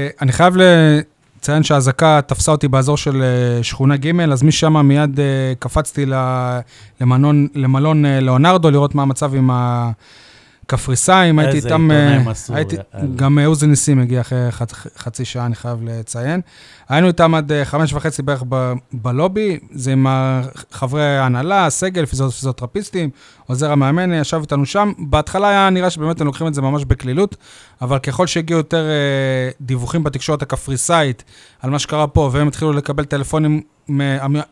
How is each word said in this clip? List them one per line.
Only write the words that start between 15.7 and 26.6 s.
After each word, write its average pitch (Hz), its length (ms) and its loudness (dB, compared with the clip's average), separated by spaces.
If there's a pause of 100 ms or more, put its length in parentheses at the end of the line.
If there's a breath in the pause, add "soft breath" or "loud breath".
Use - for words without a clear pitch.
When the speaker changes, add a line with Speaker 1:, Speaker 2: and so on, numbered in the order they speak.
Speaker 1:
לציין. 120 560 -6 (480 loud breath)
היינו 156 180 4
איתם 165 280 2
עד, 151 180 -2
אה, 147 120 0
חמש 147 280 -2
וחצי 147 300 -4
בערך 135 260 -4
ב-, 127 240 -2 (200)
בלובי, 160 680 -2 (140)
זה 131 200 -4
עם 131 160 4
החברי 131 960 -4 (120)
ההנהלה, 139 500 0
הסגל, 180 400 -2
פיזיו-, 135 240 -2
פיזיותרפיסטים, 135 800 -6 (360 soft breath)
עוזר 143 260 -2
המאמן, 151 400 2
אה, 165 60 0
ישב 156 220 -2
איתנו 143 260 -2
שם. 208 320 -2
בהתחלה 151 500 -2
היה 196 220 4
נראה 180 200 0
שבאמת 160 300 -4
הם 156 60 0
לוקחים 147 200 -4
את 156 80 -4
זה 139 80 -4